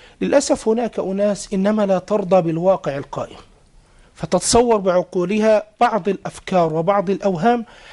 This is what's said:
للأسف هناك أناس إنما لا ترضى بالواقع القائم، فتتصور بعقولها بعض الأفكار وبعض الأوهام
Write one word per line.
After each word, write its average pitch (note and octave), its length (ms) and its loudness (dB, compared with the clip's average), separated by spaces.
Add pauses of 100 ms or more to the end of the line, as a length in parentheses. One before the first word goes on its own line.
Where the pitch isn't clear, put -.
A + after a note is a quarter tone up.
(200)
للأسف A#3+ 480 0
هناك A3 300 -2
أناس G3 560 -4
إنما G#3 320 0
لا F#3+ 120 2
ترضى F#3+ 440 2
بالواقع E3 540 0
القائم، - 400 -10 (800)
فتتصور A#3 600 2
بعقولها G3 840 0 (180)
بعض A3+ 280 0
الأفكار F3 680 -2
وبعض F#3 360 0
الأوهام G3+ 540 0 (280)